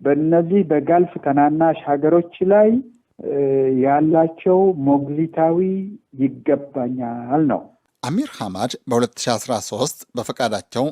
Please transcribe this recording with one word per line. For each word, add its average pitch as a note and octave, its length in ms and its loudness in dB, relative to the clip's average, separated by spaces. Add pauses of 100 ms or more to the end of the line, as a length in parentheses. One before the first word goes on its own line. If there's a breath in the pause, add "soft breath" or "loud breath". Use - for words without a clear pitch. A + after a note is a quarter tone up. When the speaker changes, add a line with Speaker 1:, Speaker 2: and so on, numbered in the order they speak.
Speaker 1:
በእነዚህ E3 640 2
በጋልፍ E3 560 0
ተናናሽ D3+ 640 2
ሀገሮች D#3 500 0 (120)
ላይ G#3 240 6 (1080)
ያላቸው D#3+ 800 2 (240)
ሞግዚታዊ D3+ 720 0 (640)
ይገባኛል B2+ 1300 -4
ነው። G#2 140 -2 (420)
Speaker 2:
አሚር G3+ 280 -4
ሐማድ G2+ 400 -6 (140)
በሁለት A#2+ 300 -2
ሺህ - 160 -4
አስራ A#2 220 -4 (120)
ሦስት B2+ 340 -6 (140)
በፈቃዳቸው A#2 800 -4